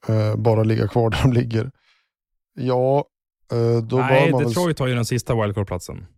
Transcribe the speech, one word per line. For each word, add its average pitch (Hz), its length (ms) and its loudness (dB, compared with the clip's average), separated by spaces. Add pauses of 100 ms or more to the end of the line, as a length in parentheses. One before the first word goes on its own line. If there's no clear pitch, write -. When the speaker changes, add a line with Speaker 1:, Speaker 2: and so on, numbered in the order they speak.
Speaker 1:
eh, 107 280 0
bara 110 260 2
ligga 110 260 0
kvar 113 220 0
där - 120 -4
de 135 100 4
ligger. 117 380 -2 (840)
Ja, 127 500 0 (480)
eh, 117 300 2
då 113 160 -2
Speaker 2:
Nej, 127 100 0 (160)
Speaker 1:
bör 143 60 2
man 131 100 2
väl - 80 0
Speaker 2:
Detroit 165 300 -2
har 135 80 -2
ju 127 80 -2
den 120 100 0
sista 123 380 -2
wildcardplatsen. 98 640 -6 (120)